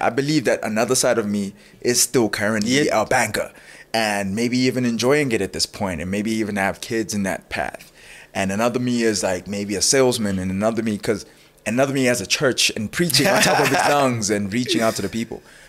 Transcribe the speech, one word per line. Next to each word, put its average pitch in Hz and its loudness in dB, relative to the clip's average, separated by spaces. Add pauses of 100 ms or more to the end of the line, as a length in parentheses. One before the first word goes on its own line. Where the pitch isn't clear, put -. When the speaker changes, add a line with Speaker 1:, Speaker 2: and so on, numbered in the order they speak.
Speaker 1:
I - 2
believe 139 0
that 113 0
another 110 0
side 127 2
of 107 0
me 101 -2 (260)
is 123 2
still 113 2
currently 110 0
Speaker 2:
Yeah. 107 2
Speaker 1:
a 101 -2
banker, 110 0 (400)
and 101 0
maybe 120 0
even 127 2
enjoying 123 2
it 107 2
at 92 -4
this - -2
point, 92 -6
and 90 -6
maybe 104 -2
even 107 -2
have 98 -2
kids 113 -4
in 101 -2
that 90 -4
path. - -8 (440)
And 95 -2
another 117 0
me 123 0
is, 110 2
like, 92 -2
maybe 101 -6
a 90 -2
salesman, 123 2
and 92 -2
another 107 0
me, 110 -2
'cause 101 -4 (400)
another 131 0
me 135 0
has 123 2
a 92 -6
church - 2
and 107 -4
preaching - 2
on - 4
top 170 4
of 139 2
his 131 2
Speaker 2:
<laughs> - 2
Speaker 1:
lungs 127 2
and 101 0
reaching 120 -2
out 113 2
to 104 -4
the 98 -2
people. 113 -8 (260)